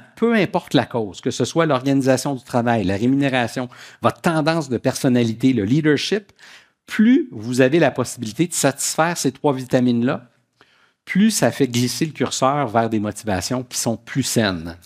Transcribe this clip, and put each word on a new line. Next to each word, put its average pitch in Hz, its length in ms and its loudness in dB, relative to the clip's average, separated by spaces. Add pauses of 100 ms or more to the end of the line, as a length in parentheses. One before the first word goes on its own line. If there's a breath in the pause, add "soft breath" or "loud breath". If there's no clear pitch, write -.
(140)
peu 233 200 0
importe 185 380 -2
la 123 140 2
cause, 107 340 -6
que 127 120 -4
ce 127 120 -2
soit 165 220 0
l'organisation 135 680 0
du 120 80 -14
travail, 117 400 0
la 98 120 0
rémunération, 127 720 0 (340 loud breath)
votre 117 180 0
tendance 160 480 0
de 120 100 -2
personnalité, 123 720 2
le 123 120 0
leadership, 151 640 0 (560 loud breath)
plus 254 460 4
vous 123 280 -2
avez 135 200 4
la 143 100 4
possibilité 120 560 -4
de 175 60 -8
satisfaire 160 640 -2
ces 135 140 -2
trois 143 200 0
vitamines-là, 123 800 0 (760 soft breath)
plus 208 280 2
ça 123 180 2
fait 135 160 0
glisser 123 400 -2
le 156 60 -8
curseur 135 560 -2
vers 113 200 0
des 110 120 -2
motivations 107 640 -4
qui - 140 -10
sont 117 180 -2
plus - 260 -6
saines. 87 640 -2